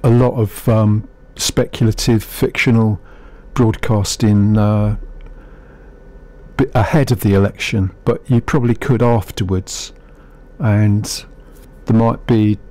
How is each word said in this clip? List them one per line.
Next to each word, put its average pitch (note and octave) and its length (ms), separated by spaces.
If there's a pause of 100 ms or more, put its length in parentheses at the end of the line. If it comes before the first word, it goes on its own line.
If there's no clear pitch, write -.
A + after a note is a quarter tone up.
a A#2 60
lot A#2+ 260
of, A2+ 340
um, A2 400 (260)
speculative, - 880
fictional A2+ 760 (520)
broadcasting, G#2+ 1040
uh, G#2+ 380 (1600)
b-, C3 180
ahead C3 380
of A2 80
the G2+ 140
election, G2 600 (120)
but - 240
you A#2+ 100
probably A#2+ 360
could A#2 260
afterwards, G#2 920 (680)
and G#2+ 680 (600)
there A2+ 100
might A2+ 300
be G#2+ 320 (120)